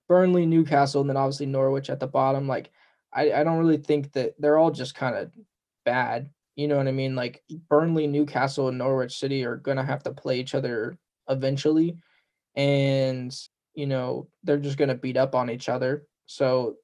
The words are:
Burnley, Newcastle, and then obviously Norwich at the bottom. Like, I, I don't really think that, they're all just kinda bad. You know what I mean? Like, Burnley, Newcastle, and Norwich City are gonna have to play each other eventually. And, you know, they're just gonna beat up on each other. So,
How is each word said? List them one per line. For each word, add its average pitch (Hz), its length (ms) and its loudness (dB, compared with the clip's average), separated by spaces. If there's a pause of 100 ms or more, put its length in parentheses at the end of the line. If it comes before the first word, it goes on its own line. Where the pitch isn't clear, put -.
Burnley, 180 380 6
Newcastle, 143 540 4
and 139 100 0
then 135 60 -2
obviously 135 300 -2
Norwich 135 440 0
at 135 80 -6
the 131 80 -6
bottom. 135 400 0
Like, 131 240 -4 (420)
I, 147 200 0
I 143 120 2
don't 165 140 0
really 160 200 4
think 147 340 -2
that, 127 260 -2
they're 147 200 4
all 160 120 6
just 131 260 -6
kinda 104 340 -4 (540)
bad. 123 460 -2 (240)
You 147 140 -2
know 147 80 2
what 135 120 2
I 135 40 0
mean? 131 240 -2
Like, 123 260 -6 (260)
Burnley, 160 380 4
Newcastle, 143 600 0
and 127 100 -4
Norwich 127 400 -2
City 135 260 -2
are 120 120 -6
gonna 135 280 -4
have 139 200 -4
to - 80 -8
play 135 260 -4
each 131 160 -6
other 131 420 -4 (320)
eventually. 156 720 0 (560)
And, 135 840 0 (380)
you 143 120 -6
know, 127 420 -4 (160)
they're 151 120 2
just 143 220 -4
gonna 135 160 2
beat 127 220 -4
up 131 180 2
on 123 160 0
each 120 180 -8
other. 127 380 -2 (200)
So, 127 560 0